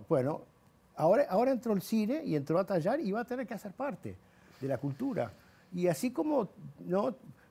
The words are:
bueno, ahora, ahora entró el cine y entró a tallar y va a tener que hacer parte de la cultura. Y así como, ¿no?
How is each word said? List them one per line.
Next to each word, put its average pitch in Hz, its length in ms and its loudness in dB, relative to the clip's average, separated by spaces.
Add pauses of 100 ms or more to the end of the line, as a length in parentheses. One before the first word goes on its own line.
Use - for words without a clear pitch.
bueno, 143 360 2 (520)
ahora, 190 340 6
ahora 233 220 4
entró 226 220 0
el 190 80 2
cine 220 420 0
y 165 140 0
entró 151 200 0
a 190 80 2
tallar 196 360 0
y 202 100 -2
va 214 80 -2
a 240 60 -4
tener 247 200 -6
que - 80 -10
hacer 190 200 -12
parte 185 420 -8 (460)
de 131 80 -6
la 135 80 0
cultura. 143 560 -4 (400)
Y 175 140 2
así 240 240 0
como, 302 380 0 (360)
¿no? 202 320 0 (340)